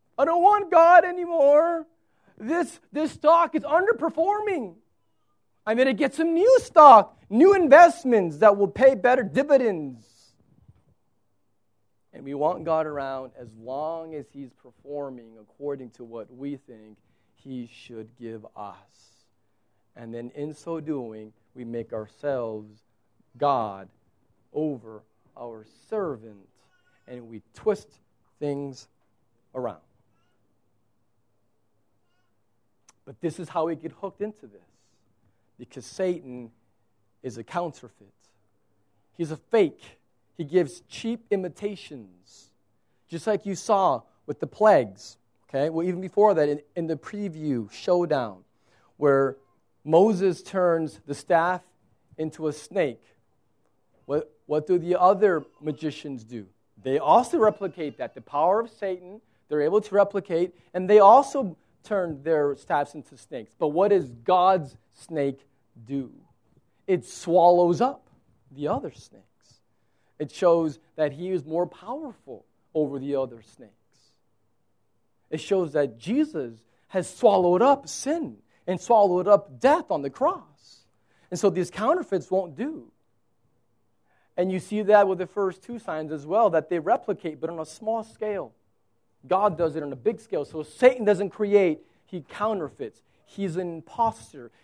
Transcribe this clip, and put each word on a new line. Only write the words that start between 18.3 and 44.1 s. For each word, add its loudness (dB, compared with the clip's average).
us. -20
And -18
then -14
in -12
so -10
doing, -10
we -16
make -10
ourselves -10
God -2
over -8
our -18
servant, -10
and -18
we -18
twist -6
things -10
around. -10
But -20
this -6
is -12
how -4
we -6
get -14
hooked -16
into -12
this, -20
because -20
Satan -8
is -12
a -16
counterfeit. -12
He's -6
a -10
fake. -2
He -8
gives -2
cheap -10
imitations, -10
just -12
like -2
you -6
saw 0